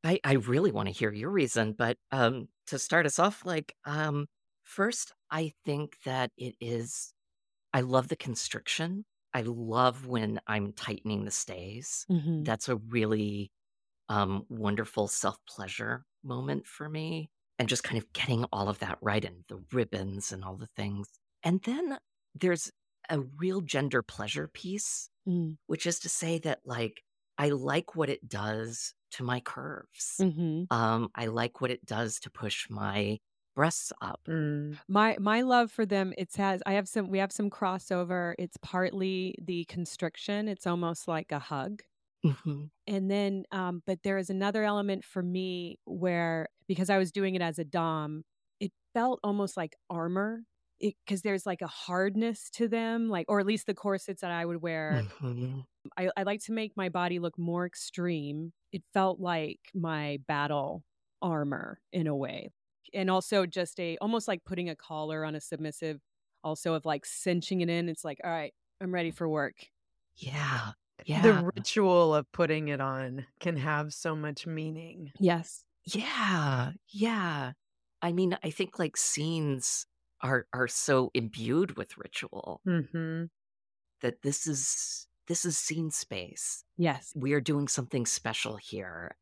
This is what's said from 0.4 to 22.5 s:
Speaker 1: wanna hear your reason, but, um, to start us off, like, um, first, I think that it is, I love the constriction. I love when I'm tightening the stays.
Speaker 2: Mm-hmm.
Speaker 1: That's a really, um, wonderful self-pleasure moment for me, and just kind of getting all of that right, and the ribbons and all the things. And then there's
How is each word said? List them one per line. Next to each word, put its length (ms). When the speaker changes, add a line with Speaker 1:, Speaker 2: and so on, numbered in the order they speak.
Speaker 1:
wanna 180
hear 220
your 180
reason, 440
but, 240
um, 380
to 100
start 280
us 120
off, 260
like, 400
um, 440
first, 500
I 220
think 400
that 320
it 240
is, 520
I 80
love 260
the 80
constriction. 880
I 80
love 640
when 420
I'm 260
tightening 500
the 80
stays. 760
Speaker 2:
Mm-hmm. 340
Speaker 1:
That's 240
a 80
really, 760
um, 400
wonderful 600
self-pleasure 1000
moment 420
for 220
me, 420
and 100
just 160
kind 140
of 140
getting 400
all 160
of 120
that 220
right, 220
and 240
the 240
ribbons 600
and 120
all 120
the 200
things. 320
And 200
then 360
there's 360